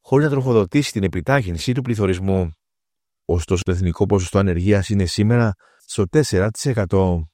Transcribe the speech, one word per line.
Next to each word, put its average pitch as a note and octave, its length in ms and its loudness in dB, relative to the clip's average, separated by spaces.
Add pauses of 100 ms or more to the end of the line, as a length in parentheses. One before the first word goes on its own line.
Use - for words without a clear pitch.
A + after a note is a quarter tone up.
χωρίς C#3+ 240 0
να D3+ 60 0
τροφοδοτήσει C3 640 0
την G#2 100 -2
επιτάχυνση F#2+ 680 -2
του B2+ 100 -2
πληθωρισμού. F#2+ 680 0 (760)
Ωστόσο, F2 380 -2
το - 80 -2
εθνικό F2+ 360 0
ποσοστό G2 320 0
ανεργίας F#2+ 500 2
είναι G2 160 0
σήμερα A2 480 2 (340)
στο G2 220 -2
τέσσερα G#2+ 420 2
τοις - 160 -8
εκατό. F#2+ 680 0